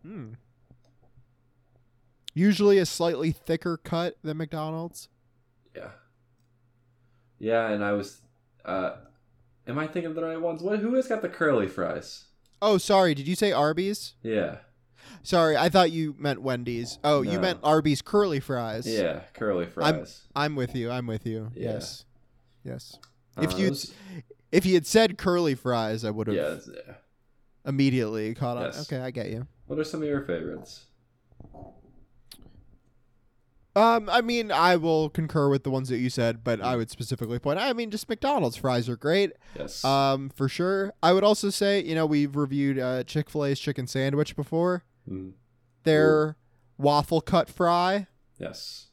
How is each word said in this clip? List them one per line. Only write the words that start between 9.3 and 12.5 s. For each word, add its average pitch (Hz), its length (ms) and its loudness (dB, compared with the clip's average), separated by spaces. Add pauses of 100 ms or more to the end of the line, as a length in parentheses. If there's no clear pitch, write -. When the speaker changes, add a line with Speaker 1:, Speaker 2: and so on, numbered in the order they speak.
Speaker 2:
am 131 120 -6
I 156 80 -4
thinking 170 200 -6
of 156 80 -8
the 165 80 -4
right 165 160 -6
ones? 165 220 -4
What, 202 180 -2
who 226 160 -2
has 254 120 0
got 220 140 -2
the 175 80 -6
curly 131 380 2
fries? - 580 -8 (360)